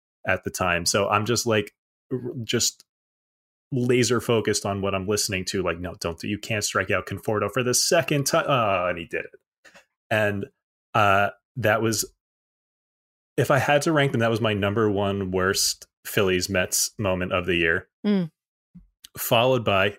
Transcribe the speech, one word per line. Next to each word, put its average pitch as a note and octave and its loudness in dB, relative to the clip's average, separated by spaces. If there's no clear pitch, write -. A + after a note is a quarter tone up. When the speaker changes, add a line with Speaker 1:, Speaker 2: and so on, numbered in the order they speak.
Speaker 1:
at F#2+ -2
the - -6
time. F2 -2
So G2+ 0
I'm G#2 2
just, A#2 -2
like, G#2+ 0
r-, B2+ -4
just - -4
laser B2 2
focused A2 0
on G2+ -4
what G2 -2
I'm F#2+ -4
listening G2+ -2
to. G2 -4
Like, E2+ -2
"No, F2+ -10
don't, E2 -8
you G#2 -6
can't G#2+ -6
strike G2 -2
out F#2 -2
Conforto G#2 -4
for B2+ -2
the B2 0
second D#3 0
ti-," E3 0
uh, G#2+ 0
and F2 -4
he E2+ -10
did - -8
it. - -20
And, G#2 0
uh, G2+ 4
that A2 2
was, A2+ -2
if C#3+ 2
I C#3+ 4
had C#3+ 4
to E3+ 0
rank C#3 2
them, B2 2
that A2+ 2
was A2+ 0
my A2 2
number G#2 2
one G2 -2
worst F#2 0
Phillies F#2 0
Mets F2+ 0
moment F#2 -2
of F2+ -2
the F2+ 0
year. E2+ 0
Speaker 2:
Mm. F#3+ 0
Speaker 1:
Followed B2 4
by, G2+ 2